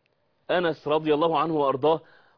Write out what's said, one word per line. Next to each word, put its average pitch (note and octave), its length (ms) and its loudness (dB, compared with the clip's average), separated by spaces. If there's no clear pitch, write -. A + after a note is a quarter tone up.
أنس E3 380 -2
رضي D#3 260 0
الله D#3+ 240 0
عنه D#3+ 160 0
وأرضاه، C#3+ 460 0